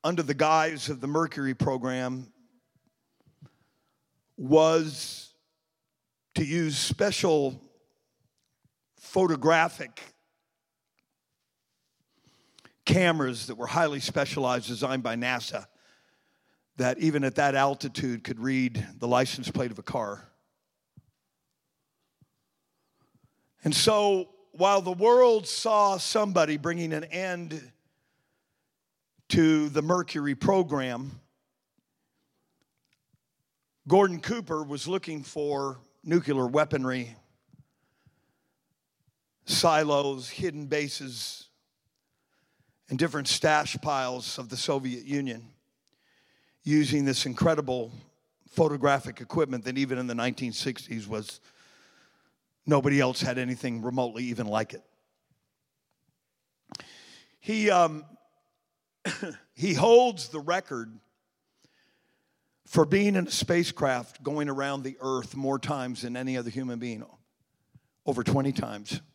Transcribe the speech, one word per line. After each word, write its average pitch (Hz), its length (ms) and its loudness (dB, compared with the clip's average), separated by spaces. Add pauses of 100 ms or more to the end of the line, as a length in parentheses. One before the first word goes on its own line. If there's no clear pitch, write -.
under 170 180 0
the 147 120 -2
guise 156 560 2
of 131 120 -6
the 135 60 -6
Mercury 147 460 -2
program, 127 760 -2 (2000)
was 156 960 2 (1000)
to 160 100 0
use 156 320 -2
special 156 840 0 (1400)
photographic 165 1040 2 (2750)
cameras 151 640 2
that 120 80 -10
were 117 120 -8
highly 151 320 0
specialized, 123 680 -2
designed 127 360 -4
by 117 120 -4
nasa, 120 500 -6 (1120)
that 127 220 0
even 147 240 2
at 135 120 -2
that 143 200 2
altitude 135 680 -2
could 117 160 -8
read 123 460 0 (140)
the 117 80 -4
license 127 420 0
plate 123 220 -4
of 104 80 -14
a - 40 -16
car. 101 440 -8 (3250)
And 156 100 0
so, 202 540 4 (240)
while 196 300 4
the 180 100 -6
world 226 560 6
saw 208 480 2
somebody 180 640 0
bringing 170 340 -4
an 156 140 -4
end 165 680 -8 (1600)
to 156 400 4
the 147 120 0
Mercury 156 540 -2
program, 139 840 0 (2750)
Gordon 185 320 6
Cooper 175 420 -6
was 143 260 -8
looking 165 360 -6
for 139 560 -4 (240)
nuclear 151 420 2
weaponry, 127 720 0 (2250)
silos, 143 840 2
hidden 151 380 -6
bases, 135 800 -8 (1400)
and 131 100 -4
different 151 300 0
stash 151 520 2
piles 127 560 -4
of 123 120 -12
the 131 80 -10
Soviet 131 480 -2
Union, 131 420 -6 (1160)
using 147 420 2
this 135 200 0
incredible 131 680 0 (560)
photographic 139 720 2
equipment 131 420 -2
that 127 140 -4
even 131 200 -2
in 127 80 -4
the 120 80 -6
nineteen 117 380 -2
sixties 113 560 -8
was, 107 320 -8 (1300)
nobody 139 340 4
else 127 220 0
had 127 160 -2
anything 123 440 -6
remotely 123 440 -4
even 117 220 -6
like 107 260 -4
it. 90 100 -18 (2500)
He, 214 320 2
um, 160 340 4 (1000)
<coughs> 170 480 -10
he 175 200 -2
holds 226 560 6
the 156 100 -8
record 143 540 -4 (1700)
for 160 200 4
being 196 300 2
in 180 120 0
a - 40 -8
spacecraft 139 920 -2
going 147 260 -4
around 139 340 -4
the 135 180 -10
Earth 131 340 -4
more 135 220 -2
times 127 460 -6
than 120 120 -8
any 127 220 -4
other 117 120 -6
human 123 300 -8
being, 117 240 -8 (1000)
over 123 180 -2
twenty 139 280 2
times. 104 500 -8 (140)